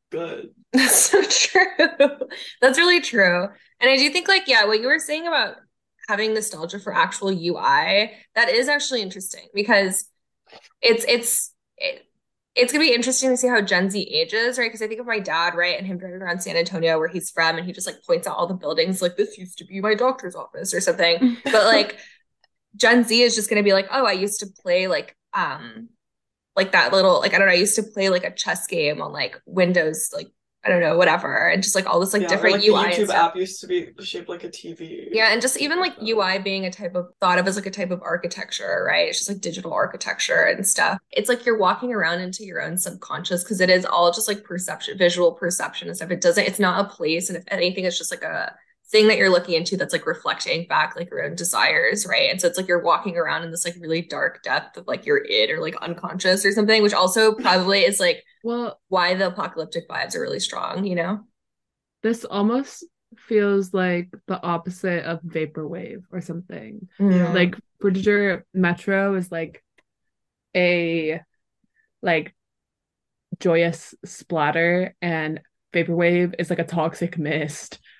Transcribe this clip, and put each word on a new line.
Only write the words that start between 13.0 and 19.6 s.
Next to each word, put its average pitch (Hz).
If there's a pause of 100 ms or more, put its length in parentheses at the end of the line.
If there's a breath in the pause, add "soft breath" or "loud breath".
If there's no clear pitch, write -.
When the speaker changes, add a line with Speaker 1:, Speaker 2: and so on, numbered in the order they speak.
Speaker 2:
to 247
see 247
how 233
Gen 190
Z 196
ages, 226
right? 233
'Cause 226
I 214
think 220
of 240
my 226
dad, 170
right, 175
and 185
him 185
driving 185
around 180
San 165
Antonio 165
where 160
he's 170
from, 165
and 175
he 180
just, 180
like, -
points 175
out 165
all 175
the 190
buildings, 160
like, 175
"This -
used 185
to 175